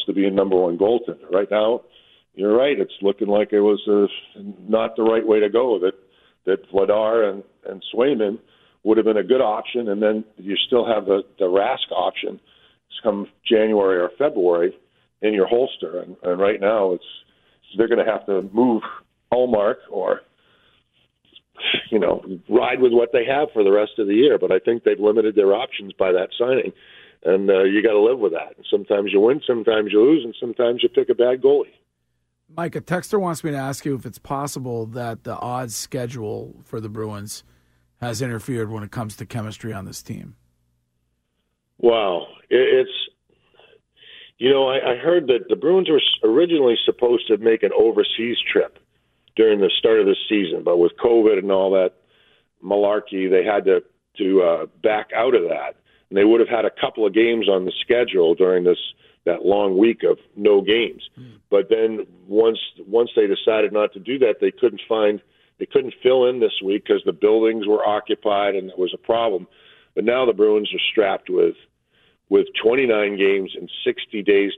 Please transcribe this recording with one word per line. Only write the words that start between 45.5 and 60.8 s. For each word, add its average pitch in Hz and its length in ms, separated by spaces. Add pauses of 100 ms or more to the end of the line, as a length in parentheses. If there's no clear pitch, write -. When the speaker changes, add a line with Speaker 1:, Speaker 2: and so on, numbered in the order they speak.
Speaker 1:
Bruins 170 320
were 156 100
s-, - 240
originally 131 640
supposed 120 440
to 107 100
make 113 240
an 98 140
overseas 110 600 (160)
trip - 260 (580)
during 107 240
the 90 180
start 113 220
of 98 60
the 98 100 (120)
season, 87 340
but 87 160
with 87 140 (100)
covid 113 360
and 98 120
all 95 220
that 92 200 (720)
malarkey, 101 640
they 92 160
had 101 200
to, 92 180 (360)
to, 95 240
uh, 80 240 (160)
back 107 320
out 120 200
of 98 140
that. 71 280 (340)
And 95 80
they 101 60
would 113 160
have 113 80
had 113 160
a 98 60
couple - 360
of 95 80
games 113 340
on 95 160
the 90 160
schedule 98 540
during 92 300
this, 90 140 (460)
that 85 200
long 98 340
week 113 260
of 85 140 (180)
no 104 240
games. 104 420 (140)